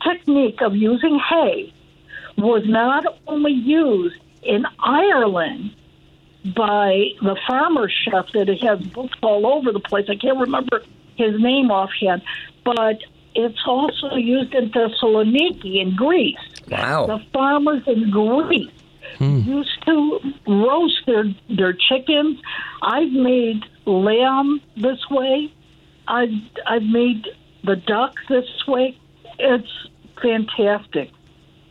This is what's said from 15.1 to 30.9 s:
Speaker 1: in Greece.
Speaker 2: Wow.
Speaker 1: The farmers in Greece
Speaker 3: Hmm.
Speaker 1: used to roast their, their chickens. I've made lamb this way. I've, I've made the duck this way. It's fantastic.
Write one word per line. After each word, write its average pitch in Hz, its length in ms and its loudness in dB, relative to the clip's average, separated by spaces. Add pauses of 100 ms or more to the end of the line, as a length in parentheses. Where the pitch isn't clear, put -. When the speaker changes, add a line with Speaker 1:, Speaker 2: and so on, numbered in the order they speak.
Speaker 1:
in 185 140 -2
Greece. 277 420 2 (320)
Speaker 2:
Wow. 131 380 -2
Speaker 1:
The 214 140 -4 (120)
farmers 285 540 2
in 226 240 0
Greece 226 600 0 (480)
Speaker 3:
Hmm. 135 280 2
Speaker 1:
used 277 380 -4
to 302 360 2 (260)
roast 254 600 2
their, 214 180 2 (260)
their 185 240 0
chickens. 294 680 0 (420)
I've 262 300 0
made 247 500 2 (220)
lamb 254 760 2 (160)
this 247 220 -2 (120)
way. 277 420 0 (560)
I've, 233 240 0 (340)
I've 226 160 0
made 233 440 0 (360)
the 190 140 0
duck 220 380 -2 (140)
this 247 380 -2
way. 254 300 0 (420)
It's 247 300 2 (540)
fantastic. 208 880 0 (600)